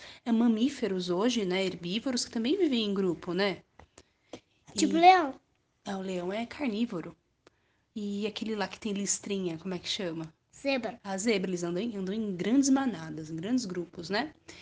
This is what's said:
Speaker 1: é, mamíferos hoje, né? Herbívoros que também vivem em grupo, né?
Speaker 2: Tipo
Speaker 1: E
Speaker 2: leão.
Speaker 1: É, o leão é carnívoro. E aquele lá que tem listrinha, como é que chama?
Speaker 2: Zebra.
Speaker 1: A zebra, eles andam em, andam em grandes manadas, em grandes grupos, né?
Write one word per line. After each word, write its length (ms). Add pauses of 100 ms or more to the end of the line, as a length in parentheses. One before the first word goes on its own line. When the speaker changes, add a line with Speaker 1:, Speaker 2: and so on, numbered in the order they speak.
(240)
Speaker 1:
é, 60
mamíferos 800
hoje, 340
né? 200
Herbívoros 600
que 60
também 260
vivem 280
em 100
grupo, 400
né? 240 (1160)
Speaker 2:
Tipo 200
Speaker 1:
E 40
Speaker 2:
leão. 340 (500)
Speaker 1:
É, 120
o 40
leão 320
é 140
carnívoro. 680 (800)
E 320
aquele 260
lá 140
que 100
tem 140
listrinha, 680
como 160
é 60
que 80
chama? 440 (220)
Speaker 2:
Zebra. 480
Speaker 1:
A 160
zebra, 320
eles 140
andam 180
em, 140
andam 180
em 220
grandes 320
manadas, 600
em 40
grandes 300
grupos, 440
né? 240 (300)